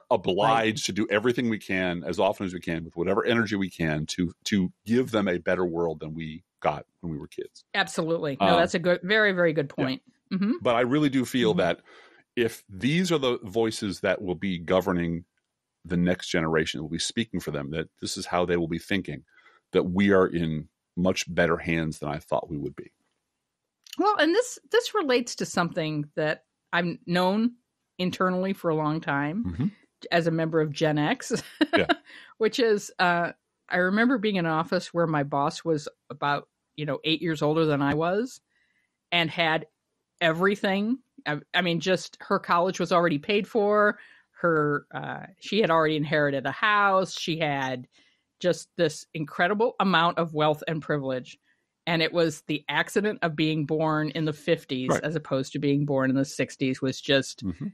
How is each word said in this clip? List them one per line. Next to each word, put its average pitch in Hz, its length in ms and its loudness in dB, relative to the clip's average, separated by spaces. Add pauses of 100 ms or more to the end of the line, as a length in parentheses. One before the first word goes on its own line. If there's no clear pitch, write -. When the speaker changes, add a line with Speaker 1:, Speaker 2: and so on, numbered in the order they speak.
(100)
Speaker 1:
obliged 110 680 2
Speaker 2:
Right. - 60 -6
Speaker 1:
to 113 60 -4
do 101 160 -2
everything 117 400 2
we 110 120 -2
can 92 440 -2
as 85 140 -4
often 101 280 2
as 90 60 -6
we 90 60 -8
can 82 260 -6
with 82 120 -16
whatever 95 280 4
energy 117 300 2
we 98 160 0
can 78 360 -2
to, 87 260 -2 (140)
to 92 260 0 (120)
give 117 280 2
them 101 160 2
a 90 100 0
better 92 260 0
world 82 360 -2
than 78 140 -10
we 80 280 -10 (160)
got 76 260 -2 (160)
when 85 120 -8
we 73 60 -6
were - 100 -12
kids. - 360 -14 (100)
Speaker 2:
Absolutely. 165 680 -2
No, 196 80 4
Speaker 1:
Um, 180 100 6
Speaker 2:
that's 170 160 2
a 180 60 0
good, 175 240 2
very, 208 260 2
very 175 220 2
good 151 260 -2
Speaker 1:
yeah. 143 60 0
Speaker 2:
point. 131 180 -4 (300)
Mm-hmm. 190 280 0
Speaker 1:
But 123 140 2
I 117 60 2
really 139 300 2
do 127 140 0
feel 113 280 2
Speaker 2:
Mm-hmm. 90 80 2
Speaker 1:
that 87 200 0 (540)
if 113 340 -2
these 151 440 0
are 160 60 2
the 123 260 0
voices 107 560 -2
that 95 200 2
will 90 140 -4
be 90 240 -4
governing 87 680 0 (600)
the 87 120 -2
next 87 320 2
generation, 80 540 0
will 76 60 -8
be 78 100 -6
speaking 110 400 -4
for 78 140 -8
them, 71 180 -6
that 80 180 -6 (120)
this - 160 -8
is 95 100 -10
how 90 180 2
they 87 120 0
will 85 120 0
be 82 120 -4
thinking, 90 420 -4 (480)
that 85 140 4
we 95 280 2
are 92 140 6
in 80 420 -2 (280)
much 90 360 0
better 85 260 2
hands 80 420 -2
than 73 80 -6
I 76 100 -6
thought - 320 -4
we 78 80 -6
would 71 160 -8
be. - 160 -16 (1040)
Speaker 2:
Well, 403 200 2
and 320 180 4
this, 494 240 0 (140)
this 480 200 0
relates 262 440 0
to 196 100 -4
something 156 600 -2 (100)
that 156 280 -2 (280)
I've 170 340 -2
known 190 480 2 (460)
internally 185 520 0
for 175 180 -4
a 156 60 2
long 156 240 -2
time 151 440 -2
Speaker 1:
Mm-hmm. 92 220 -4 (460)
Speaker 2:
as 170 160 4
a - 20 0
member 160 300 0
of 156 120 0
Gen 151 260 2
X, 156 340 -2 (260)
<laughs> 320 180 2
Speaker 1:
Yeah. 196 100 4 (500)
Speaker 2:
which 220 240 0
is, 220 400 2
uh, 175 320 2 (360)
I - 100 -2
remember 220 400 2
being 202 180 0
in 170 100 0
an 160 60 0
office 165 420 -2
where 170 140 2
my 151 160 2
boss 143 400 -2
was 156 240 -2 (200)
about, 143 400 -4 (280)
you 147 100 -8
know, 139 160 -4
eight 160 200 0
years 160 200 -2
older 156 220 2
than 147 180 2
I 143 120 2
was 185 460 -2 (720)
and 170 180 2
had 160 380 0 (540)
everything. 196 800 0 (280)
I, 151 120 -2 (140)
I 175 100 2
mean, 170 180 0
just 175 400 0
her 196 180 0
college 180 400 0
was 175 140 0
already 170 260 4
paid 202 300 0
for. 208 500 2 (420)
Her, 147 540 2
uh, 139 320 -10 (140)
she 202 200 -2
had 185 120 4
already 156 240 4
inherited 143 500 0
a 135 60 -2
house. 202 680 2
She 160 200 -4
had 135 500 -2 (500)
just 165 380 -2
this 156 360 0
incredible 185 680 -2
amount 175 380 2
of 165 160 -2
wealth 151 340 2
and 156 120 -2
privilege. 131 560 -4 (480)
And 165 180 0
it 160 100 -2
was 165 340 0
the 151 220 -4
accident 190 540 -2
of 165 120 -2
being 156 320 0
born 156 440 0
in 160 140 -4
the 156 80 0
fifties 147 580 -2
Speaker 1:
Right. - 120 2
Speaker 2:
as 160 140 -4
opposed 139 380 -4
to 151 40 -4
being 143 260 2
born 135 260 0
in 131 60 2
the 135 80 2
sixties 131 560 -4
was 131 200 -4
just - 440 0
Speaker 1:
Mm-hmm. 92 300 -6